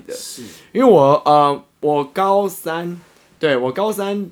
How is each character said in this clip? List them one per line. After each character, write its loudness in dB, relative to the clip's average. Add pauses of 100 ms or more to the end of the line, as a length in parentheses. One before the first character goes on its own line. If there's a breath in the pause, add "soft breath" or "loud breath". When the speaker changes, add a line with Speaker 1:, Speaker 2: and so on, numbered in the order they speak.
Speaker 1:
的。 -14
Speaker 2:
是。 -16 (300 loud breath)
Speaker 1:
因 0
为 6
我， 6
呃， 2 (160)
我 -2
高 0
三， -10 (380 soft breath)
对， 0
我 -4
高 -4
三 -6